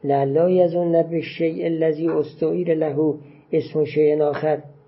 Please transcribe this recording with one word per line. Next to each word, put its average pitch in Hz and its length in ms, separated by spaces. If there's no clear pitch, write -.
لعل 139 460
یظن 175 520
بالشیء 165 600
الذی 160 440
استعیر 160 680
له 156 400
اسم 156 320
شیء 151 400
آخر 147 380